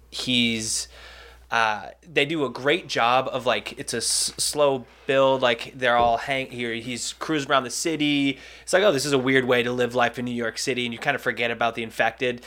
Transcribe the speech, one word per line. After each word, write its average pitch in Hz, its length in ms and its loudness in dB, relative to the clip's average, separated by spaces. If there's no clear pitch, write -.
He's, 117 800 0
uh, 110 380 0
they 143 140 2
do 151 200 -2
a 123 60 -2
great 143 380 -2
job 123 440 2
of, 123 140 -4
like, 107 320 -2
it's 139 160 -10
a 120 40 -2
s-, - 400 -2
slow 139 480 0
build, 135 360 4
like, 120 320 0
they're 123 220 2
all 117 220 4
hang-, 135 320 -4
here, 120 240 -6
he's 117 400 -8
cruising 143 360 -4
around 135 140 4
the 123 60 -8
city. 143 680 0
It's - 120 -10
like, 185 80 6
"Oh, 208 100 6
this 135 140 0
is 143 60 -4
a 135 60 6
weird 131 280 4
way 123 160 4
to 120 100 -2
live 123 220 0
life 120 240 0
in 120 80 -4
New 123 80 -6
York 117 240 -4
City," 123 260 -2
and 120 80 -4
you 117 60 -10
kinda 139 200 -2
forget 117 320 -2
about 117 240 -2
the 117 80 -6
infected. 120 640 -2